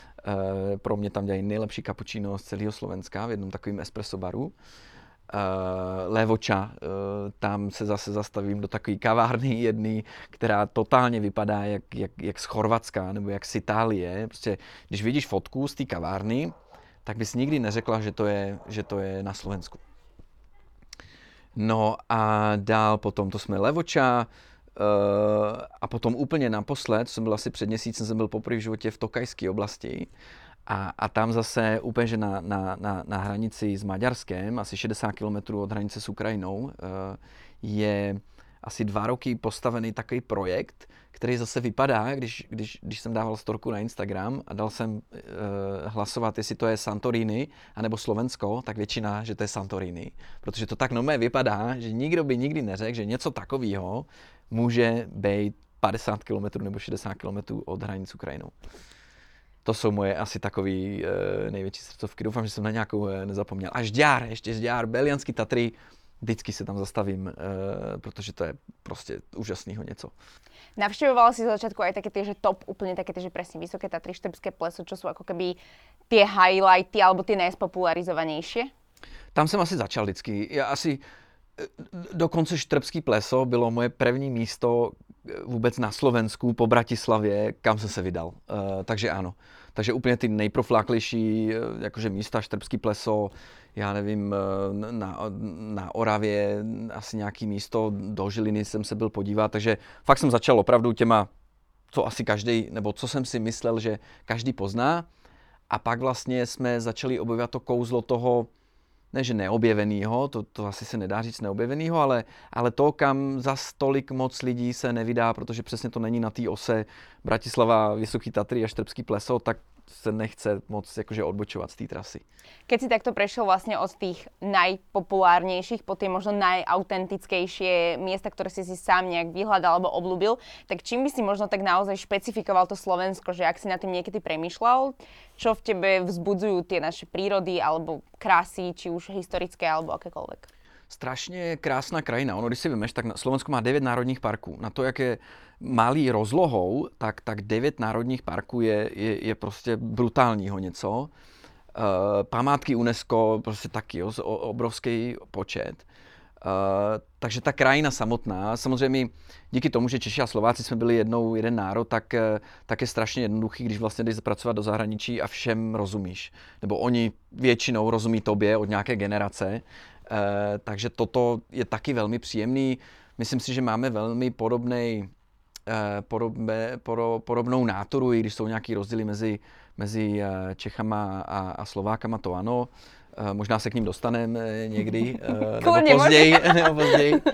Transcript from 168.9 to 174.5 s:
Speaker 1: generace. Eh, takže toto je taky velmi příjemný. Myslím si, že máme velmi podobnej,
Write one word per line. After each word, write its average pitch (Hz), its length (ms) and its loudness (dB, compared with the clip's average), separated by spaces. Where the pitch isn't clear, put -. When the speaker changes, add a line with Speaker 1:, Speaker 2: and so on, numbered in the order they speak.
Speaker 1:
generace. 101 640 -2
Eh, 104 540 0
takže 110 260 -4
toto 120 500 2
je 123 120 -2
taky 113 280 -2
velmi 117 260 0
příjemný. 127 600 0
Myslím 120 220 -2
si, 127 140 -4
že 131 60 0
máme 120 300 0
velmi 117 400 0
podobnej, 120 800 -2